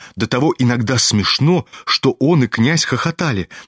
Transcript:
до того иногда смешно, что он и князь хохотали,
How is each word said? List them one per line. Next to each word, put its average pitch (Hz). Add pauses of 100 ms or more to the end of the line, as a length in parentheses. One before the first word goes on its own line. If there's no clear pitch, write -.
(160)
до 107
того 135
иногда 120
смешно, 135 (200)
что -
он 147
и 120
князь 135
хохотали, 127 (180)